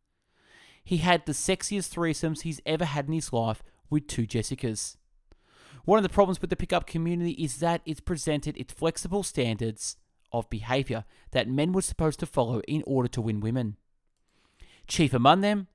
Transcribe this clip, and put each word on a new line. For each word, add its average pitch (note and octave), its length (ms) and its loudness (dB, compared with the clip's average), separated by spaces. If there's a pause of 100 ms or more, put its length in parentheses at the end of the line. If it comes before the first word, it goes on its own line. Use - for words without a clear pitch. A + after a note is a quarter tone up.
(800)
He F3+ 160 0
had E3+ 280 4
the D3+ 80 -2
sexiest - 600 -2
threesomes D#3+ 500 -2
he's D#3 220 -6
ever D#3+ 200 0
had C#3+ 220 -2
in D#3 60 -2
his D#3+ 200 -4
life A2+ 280 0 (280)
with D3+ 180 0
two A#2 180 -2
Jessicas. A2+ 720 -4 (880)
One G#3 160 6
of G3+ 40 4
the F3+ 60 0
problems F#3+ 300 4
with E3+ 100 -4
the F3+ 60 0
pickup F3 320 -2
community E3+ 440 -2
is D#3 260 -4
that E3+ 280 0
it's D#3 140 -6
presented D3+ 580 -2
its - 160 -10
flexible E3+ 500 -2
standards A2+ 760 -2 (340)
of A#2 180 -4
behaviour A2+ 540 -2 (280)
that A#2 180 2
men D3+ 240 2
were F#3+ 80 2
supposed - 400 0
to E3+ 40 -2
follow A#2+ 360 0
in D3+ 260 -4
order B2+ 220 2
to A#2+ 120 -4
win G#2+ 200 -2
women. A2 340 -2 (1120)
Chief D#3 260 2
among E3+ 280 6
them G3+ 340 0